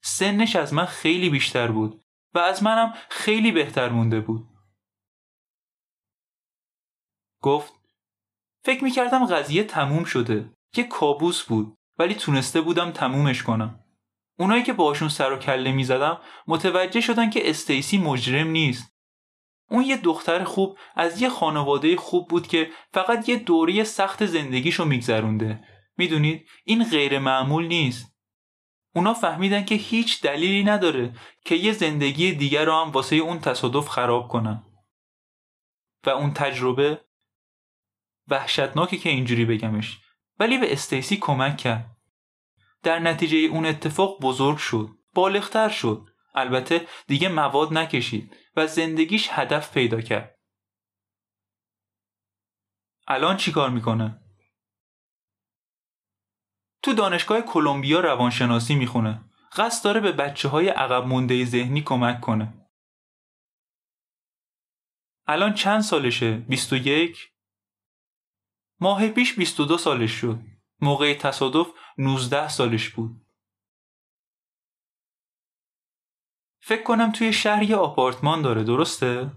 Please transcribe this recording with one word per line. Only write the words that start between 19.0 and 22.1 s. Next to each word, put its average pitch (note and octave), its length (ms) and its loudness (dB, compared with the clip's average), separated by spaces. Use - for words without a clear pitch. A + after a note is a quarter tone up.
اون A#3+ 140 2
یه C4+ 120 0
دختر F3 480 0
خوب F#3+ 340 -2
از E3+ 280 0
یه B3+ 60 2
خانوادهٔ D3+ 680 0
خوب F3 320 -2